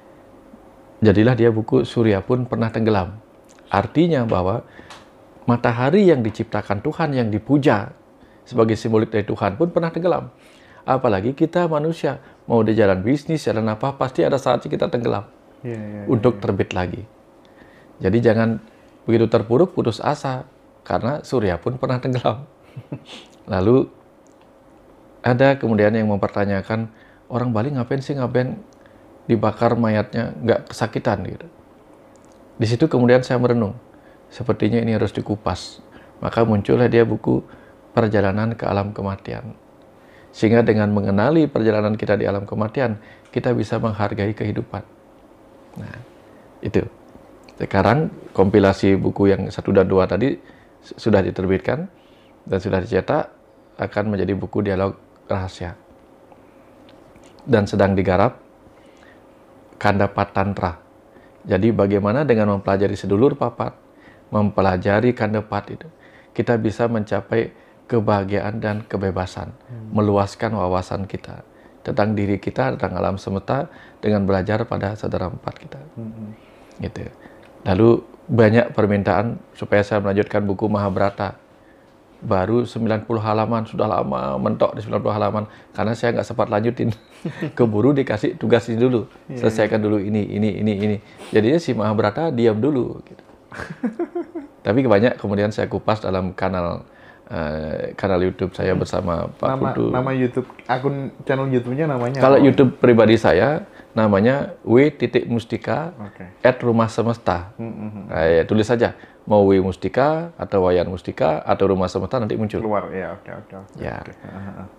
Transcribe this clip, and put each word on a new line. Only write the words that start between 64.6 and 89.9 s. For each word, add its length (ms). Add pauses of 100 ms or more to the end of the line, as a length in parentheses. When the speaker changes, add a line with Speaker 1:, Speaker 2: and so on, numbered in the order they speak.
Speaker 1:
Kandapat 580
itu, 160 (460)
kita 240
bisa 300
mencapai 640 (320)
kebahagiaan 720
dan 240
kebebasan, 800
Speaker 2:
Hmm. 320
Speaker 1:
meluaskan 580
wawasan 540
kita 400 (360)
tentang 360
diri 240
kita, 320
tentang 240
alam 180
semesta, 540 (320)
dengan 240
belajar 400
pada 320
saudara 320
empat 260
kita. 220 (160)
Speaker 2:
Hmm. 400 (480)
Speaker 1:
Gitu. 240 (560)
Lalu 400 (240)
banyak 480
permintaan 640 (160)
supaya 320
saya 160
melanjutkan 400
buku 240
Mahabharata. 720 (800)
Baru 480
sembilan 400
puluh 160
halaman, 480
sudah 160
lama 500
mentok 380
di 80
sembilan 220
puluh 100
halaman, 300 (260)
karena 240
saya 180
nggak 140
sempat 240
lanjutin. 400 (320)
<laughs> 320
Keburu 400
dikasih 420
tugas 300
ini 160
dulu, 240 (240)
Speaker 2:
Iya, 160
Speaker 1:
selesaikan 320
Speaker 2:
iya. 80
Speaker 1:
dulu 140